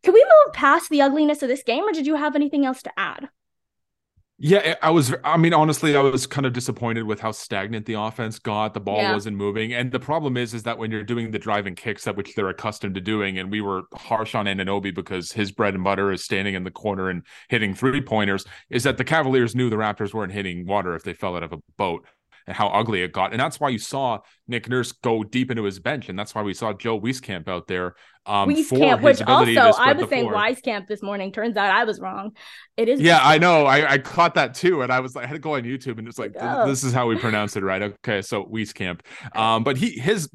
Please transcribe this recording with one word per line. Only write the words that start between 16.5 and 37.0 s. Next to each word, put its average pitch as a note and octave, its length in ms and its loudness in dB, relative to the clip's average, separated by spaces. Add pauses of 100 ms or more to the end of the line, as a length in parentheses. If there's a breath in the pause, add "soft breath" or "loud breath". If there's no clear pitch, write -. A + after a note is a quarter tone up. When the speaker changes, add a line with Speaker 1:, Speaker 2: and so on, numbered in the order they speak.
Speaker 2:
in F#2 80 -6
the F2+ 80 -10
corner F#2+ 380 -4
and F2+ 120 -6 (260 loud breath)
hitting G#2+ 280 0
three-pointers, A2 680 -2 (280 loud breath)
is B2 120 -2
that C3+ 140 0
the B2+ 80 -2
Cavaliers C3 500 2
knew B2 140 0
the G#2+ 80 -2
Raptors G#2+ 360 -4
weren't G2+ 200 -6
hitting F2+ 320 -6
water F#2 300 -2
if D#2 80 -10
they F2 100 -8
fell F2+ 240 -6
out E2 60 -6
of E2 100 -10
a D#2+ 60 -10 (180)
boat F2+ 280 -4 (400 soft breath)
and F#2 120 -12
how G#2+ 100 2
ugly G#2 360 0
it F2 100 -8
got. F#2 180 -2
And A2+ 80 -6
that's D3 200 -4
why C#3+ 100 0
you A#2 80 -2
saw B2 420 -4 (300 soft breath)
Nick A#2 180 -8
Nurse B2 240 -4
go A2+ 320 -2
deep B2+ 280 -2
into A2+ 120 -4
his G2 160 -4
bench, B2 300 -6
and F#2 100 -10
that's - 160 -10
why A2 60 -4
we G2+ 120 -4
saw G#2+ 200 -6
Joe A2+ 260 -4
Wieskamp G#2 480 -8
out F2+ 200 -8
there, F2+ 280 -6 (300 soft breath)
um, G2+ 280 0
for D4+ 240 0
Speaker 1:
Wieskamp, B3+ 180 6
Speaker 2:
his - 60 0
Speaker 1:
which C#4+ 200 6
Speaker 2:
ability - 360 4
Speaker 1:
also, A#3+ 120 8
Speaker 2:
to G#3 40 8
spread A#3+ 140 2
Speaker 1:
I C#4 60 4
was E4+ 100 -2
Speaker 2:
the - 60 -4
Speaker 1:
saying A#3+ 200 -2
Speaker 2:
floor. G#3+ 120 -2
Speaker 1:
Wieskamp A3 460 -4
this G#3 140 -8
morning. G3 300 -8
Turns A3 240 -4
out G3+ 180 0
I G#3 120 2
was G3+ 160 -4
wrong. G3 300 -10 (440 loud breath)
It A3+ 140 0
is B3+ 100 2
Speaker 2:
Yeah, D#3+ 200 8
Speaker 1:
Wieskamp. C3 60 6
Speaker 2:
I D#3 120 8
know. E3 280 6
I, C#3 280 4
I C#3+ 40 6
caught E3+ 380 2
that B2+ 200 0
too, F3 260 2
and B2+ 100 -2
I B2+ 80 2
was B2+ 160 -6
like, B2+ 80 -12
I B2 60 -8
had D3 60 -10
to D#3+ 40 -10
go D3+ 160 -4
on B2+ 80 -4
YouTube, B2+ 360 -8
and A2 80 -12
it's A#2+ 120 -14
like, G#2 160 -10
Speaker 1:
Like, - 60 -12
Speaker 2:
"Th-, B2 160 -4
Speaker 1:
oh. A#3 100 2
Speaker 2:
this C3+ 160 0
is B2+ 80 0
how B2 160 2